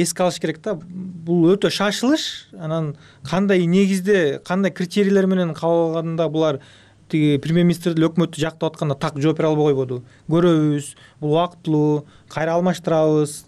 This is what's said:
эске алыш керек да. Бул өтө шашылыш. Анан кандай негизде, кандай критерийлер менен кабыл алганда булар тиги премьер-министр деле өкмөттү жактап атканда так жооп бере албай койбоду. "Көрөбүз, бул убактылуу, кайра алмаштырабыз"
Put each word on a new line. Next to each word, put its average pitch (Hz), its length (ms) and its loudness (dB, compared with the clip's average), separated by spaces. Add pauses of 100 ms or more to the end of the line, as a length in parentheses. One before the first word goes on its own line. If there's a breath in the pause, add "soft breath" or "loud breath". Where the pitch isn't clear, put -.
эске 175 220 -2
алыш 175 180 0
керек 160 200 -4
да. 214 140 -6
Бул 175 800 0
өтө 202 160 0
шашылыш. 240 800 -2 (100)
Анан 160 380 -6 (260 loud breath)
кандай 190 420 0
негизде, 185 800 2
кандай 185 280 -2
критерийлер 196 560 2
менен 180 260 0
кабыл 165 420 0
алганда 165 320 -2
булар 156 320 0 (480 loud breath)
тиги 151 320 2
премьер-министр 170 540 0
деле 160 160 2
өкмөттү 165 320 -2
жактап 160 320 -4
атканда 147 260 -4
так 156 160 -4
жооп 156 220 0
бере 160 100 0
албай 151 240 2
койбоду. 127 320 -4 (240 soft breath)
"Көрөбүз, 151 640 2 (320 soft breath)
бул 151 160 -2
убактылуу, 151 680 0 (220 soft breath)
кайра 160 300 -2
алмаштырабыз" 156 880 0